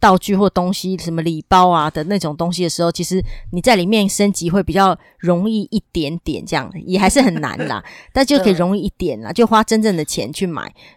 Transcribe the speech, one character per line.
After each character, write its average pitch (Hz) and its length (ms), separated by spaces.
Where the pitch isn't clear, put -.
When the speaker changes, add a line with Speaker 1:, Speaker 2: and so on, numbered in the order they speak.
Speaker 1:
道 190 180
具 202 160
或 196 160
东 180 240
西， 185 220
Speaker 2:
嗯。 - 20
Speaker 1:
什 170 140
么 165 100
礼 160 240
包 185 220
啊 160 200
的 156 160
那 196 140
种 151 180
东 170 160
西 175 120
的 165 40
时 170 140
候， 170 80
其 170 140
实 185 180
你 175 80
在 240 160
里 175 100
面 208 220
升 202 240
级 170 180
会 196 140
比 165 80
较 190 260
容 175 280
易 220 120
一 220 100
点 165 320
点， 139 200
这 - 120
样， 127 120
也 185 140
还 202 100
是 269 140
很 208 120
难 151 220
啦， 208 120
Speaker 2:
<laughs> - 140
Speaker 1:
但 262 140
就 285 140
可 196 100
以 - 40
容 175 220
易 196 40
一 190 180
点 135 220
啦， 113 100
Speaker 2:
嗯。 170 40
Speaker 1:
就 233 120
花 220 160
真 220 180
正 214 160
的 151 80
钱 127 280
去 190 120
买。 165 180